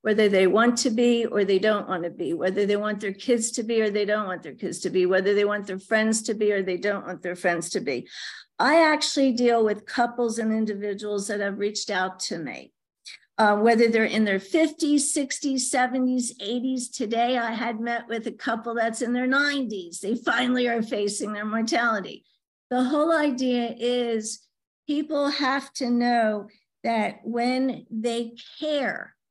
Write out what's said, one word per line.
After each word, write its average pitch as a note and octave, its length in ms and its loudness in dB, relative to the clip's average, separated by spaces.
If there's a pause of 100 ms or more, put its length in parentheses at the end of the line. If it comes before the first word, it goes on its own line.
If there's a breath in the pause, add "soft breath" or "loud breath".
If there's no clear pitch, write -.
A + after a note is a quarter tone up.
whether G#3+ 300 4
they F#3+ 160 6
want A#3 320 4
to B3+ 120 0
be A#3 360 2
or G#3 180 2
they F#3+ 140 2
don't G#3 280 0
want F3 180 -4
to E3+ 60 -4
be, D#3+ 220 -6
whether F#3+ 320 0
they G3+ 140 0
want G#3 220 -4
their G3+ 120 -6
kids A3+ 400 0
to A#3+ 100 -4
be A3+ 200 0
or G#3+ 80 2
they G3+ 160 -2
don't G#3 200 -2
want F3+ 160 -8
their D3+ 120 -14
kids - 260 -8
to F3 100 -4
be, F#3 140 2
whether F#3+ 300 2
they G#3 100 2
want G#3 220 -2
their F#3+ 120 -8
friends A3 440 0
to - 100 -2
be G#3+ 180 2
or G3 120 2
they F3+ 160 -2
don't G3+ 260 -2
want F3 160 -10
their F3+ 160 -6
friends F3 320 0
to F#3 120 -4
be. B2 280 -4 (500 loud breath)
I D#4 320 6
actually C#4+ 420 2
deal A#3 300 4
with G#3 220 0
couples A#3 540 0
and A3 120 0
individuals G#3 800 -2
that G3+ 120 -2
have G3+ 180 -2
reached G#3 320 -4
out F#3 300 -2
to F3 180 -6
me, G#2 340 -12 (640 loud breath)
uh, G#3 200 6
whether A3+ 300 6
they're A3 180 4
in G#3+ 200 2
their G3 160 0
fifties, D4+ 720 2
sixties, C4+ 580 -2
seventies, B3+ 680 0
eighties. A#3+ 480 -4
Today, A#3 480 0
I A#3 140 -2
had A3+ 300 -4
met A#3 280 -4
with A3+ 180 -6
a G#3 60 -6
couple A3+ 440 -4
that's A3+ 260 -2
in A#3+ 100 -2
their B3 140 0
nineties. B3+ 760 -2
They G#3 140 -2
finally B3 540 0
are A#3 140 0
facing G#3 520 -4
their G#3 100 -6
mortality. A3+ 800 -2 (440)
The B3+ 140 0
whole D4 300 2
idea B3 680 0
is A#3 640 -2 (480)
people D4 400 0
have C#4 460 -2
to B3+ 140 -4
know A#3 600 2 (340 loud breath)
that A3 400 -2
when B3 680 -2
they A#3 400 -4 (260)
care C#4+ 560 -4 (160)